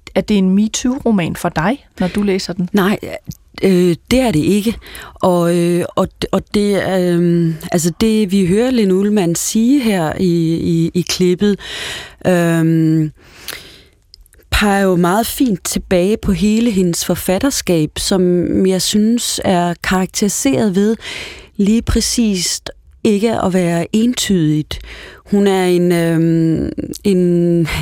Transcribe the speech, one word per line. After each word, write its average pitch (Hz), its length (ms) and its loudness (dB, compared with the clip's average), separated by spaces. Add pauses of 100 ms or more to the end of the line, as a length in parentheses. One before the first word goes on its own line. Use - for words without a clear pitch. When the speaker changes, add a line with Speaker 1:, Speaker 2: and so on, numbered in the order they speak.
(160)
Speaker 1:
er 190 60 0
det 202 160 0
en 190 120 2
metoo-roman 214 840 0
for - 140 -4
dig, 185 360 -4 (140)
når 185 80 0
du 208 140 -2
læser 190 320 -2
den? 180 200 -4
Speaker 2:
Nej, 202 240 2 (640)
øh, 180 320 4 (160)
det 254 80 4
er 247 120 2
det 156 80 2
ikke. 202 360 0 (380)
Og, 175 440 2
øh, 175 280 0 (100)
og, 185 120 0 (240)
og 190 100 0 (120)
det 202 360 0
er, 180 300 0
øh, 170 340 0 (180)
altså 170 200 0 (100)
det, 214 300 2
vi 196 140 2
hører 220 260 2
Linn 214 200 2
Ullmann 190 440 2
sige 240 480 2
her 185 360 0
i, 170 360 2
i, 165 380 0
i 180 80 0
klippet, 185 580 0 (680)
øh, 160 840 2 (1400)
peger 202 320 2
jo 190 120 2
meget 175 320 2
fint 240 380 -2
tilbage 190 520 0
på - 140 -2
hele 214 400 2
hendes 180 340 0
forfatterskab, 180 920 0
som 185 680 0
jeg 185 140 0
synes 220 640 0
er 175 300 0 (100)
karakteriseret 202 920 0
ved 214 200 2 (640)
lige 214 240 2
præcist 214 920 -2 (320)
ikke 220 380 2
at 185 120 0
være 170 420 0
entydigt. 180 840 0 (460)
Hun 202 220 2
er 190 180 2
en, 175 260 2
øh, 165 800 0 (320)
en, 175 640 2 (140)